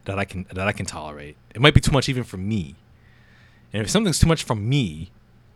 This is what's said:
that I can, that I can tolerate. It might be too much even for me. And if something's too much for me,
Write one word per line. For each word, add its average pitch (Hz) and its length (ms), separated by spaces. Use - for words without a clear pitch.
that 98 140
I 98 60
can, 90 280
that 95 140
I 104 40
can 101 140
tolerate. 147 500
It 110 60
might 151 120
be - 80
too - 100
much 139 180
even 123 140
for - 140
me. 92 380
And 104 100
if 98 80
something's 196 300
too - 80
much 165 160
for - 120
me, 104 540